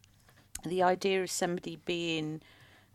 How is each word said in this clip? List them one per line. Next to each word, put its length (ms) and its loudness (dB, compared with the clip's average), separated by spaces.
the 160 0
idea 420 4
of 80 -6
somebody 540 -2
being, 560 -2